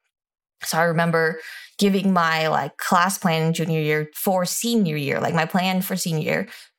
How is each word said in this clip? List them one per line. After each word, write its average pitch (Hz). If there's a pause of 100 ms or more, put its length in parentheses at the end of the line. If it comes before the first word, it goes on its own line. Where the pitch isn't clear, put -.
(640)
So -
I 165
remember 165 (360)
giving 196
my, 160
like, 147
class 185
plan 160
junior 160
year 151
for 185
senior 208
year, 143
like, -
my 165
plan 185
for 185
senior 160
year, 165 (320)